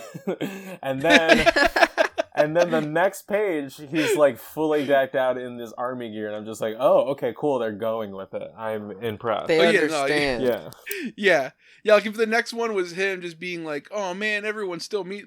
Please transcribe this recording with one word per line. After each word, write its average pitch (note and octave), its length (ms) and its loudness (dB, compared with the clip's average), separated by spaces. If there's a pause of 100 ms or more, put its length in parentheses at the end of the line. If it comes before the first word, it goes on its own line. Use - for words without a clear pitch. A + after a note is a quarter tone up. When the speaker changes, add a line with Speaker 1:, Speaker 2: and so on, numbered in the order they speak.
(260)
Speaker 1:
<laughs> F#3+ 560 -8
And C3+ 200 -2
then D4+ 440 6 (480)
Speaker 2:
<laughs> - 420 -2
Speaker 1:
and D3+ 200 2
then F3 160 4
the D#3+ 100 2
next E3 460 0
page, F3 480 -2
he's, D3+ 400 0
like, C#3 220 4
fully D3+ 480 0
decked C3+ 300 2
out B2+ 220 2
in B2 200 -10
this A#2 200 -12
army B2 320 -6
gear, G#2+ 180 -6
and G#2 100 -6
I'm G#2+ 80 -10
just A2 160 -8
like, A2 180 -4
"Oh, D#3+ 320 4
okay, B2+ 240 -4
cool, C#3 240 -2
they're A2 140 -4
going A2 420 -4
with F#2+ 180 -14
it." G2+ 240 -8
I'm A2 340 -6 (120)
impressed. A2 460 -2
Speaker 2:
They D#3+ 100 4
Speaker 3:
Oh, E3 120 6
yeah, D#3+ 160 2
no, D3+ 160 -2
Speaker 2:
understand. C#3 400 0
Speaker 1:
Yeah. G2+ 260 -2 (480)
Speaker 3:
Yeah. E3 320 4 (340)
Yeah, G#3+ 120 6
like, G3+ 100 4
if G#3+ 100 -6
the A3+ 100 0
next A3+ 280 -2
one A#3 200 -4
was F3+ 200 -2
him F#3+ 280 -4
just E3+ 180 -12
being E3+ 260 -8
like, D3 260 -8
"Oh, G3 220 -4
man, G#3 320 -4
everyone's G3+ 400 -6
still G3+ 180 -4
me," G3 240 -10